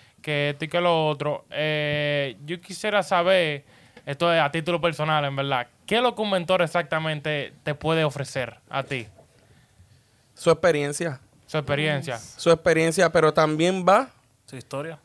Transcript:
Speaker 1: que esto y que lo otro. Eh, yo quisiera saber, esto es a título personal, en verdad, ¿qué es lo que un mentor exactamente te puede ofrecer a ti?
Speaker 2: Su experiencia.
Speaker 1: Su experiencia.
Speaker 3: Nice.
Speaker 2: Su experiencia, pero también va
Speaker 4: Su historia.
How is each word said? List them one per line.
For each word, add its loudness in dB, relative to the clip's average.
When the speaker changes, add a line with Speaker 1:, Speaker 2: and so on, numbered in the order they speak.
Speaker 1:
que 0
esto -6
y -6
que 0
lo 4
otro. -2
Eh, -2
yo -8
quisiera -2
saber, 2
esto 0
es 4
a 2
título -2
personal, 0
en -4
verdad, -2
¿qué -2
es 2
lo 2
que -6
un -4
mentor 0
exactamente -2
te -4
puede 0
ofrecer -4
a -4
ti? -8
Speaker 2:
Su -2
experiencia. 0
Speaker 1:
Su -6
experiencia. -2
Speaker 3:
Nice. -14
Speaker 2:
Su 4
experiencia, 4
pero 4
también 2
va 6
Speaker 4:
Su -16
historia. -10